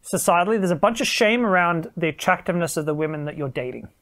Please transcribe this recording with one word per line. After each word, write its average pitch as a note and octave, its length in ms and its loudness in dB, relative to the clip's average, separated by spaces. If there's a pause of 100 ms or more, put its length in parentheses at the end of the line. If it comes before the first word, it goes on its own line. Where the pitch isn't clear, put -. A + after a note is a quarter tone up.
(120)
Societally, F#3 460 2
there's F#3 120 0
a F3 60 2
bunch A3 240 0
of B3 60 0
shame A#3 400 2
around F3 500 2
the D#3+ 120 0
attractiveness F3 680 -2
of D3+ 80 -2
the D3+ 100 0
women D3+ 300 -4
that D3+ 140 -8
you're C#3 100 -4
dating. B2+ 400 -8 (140)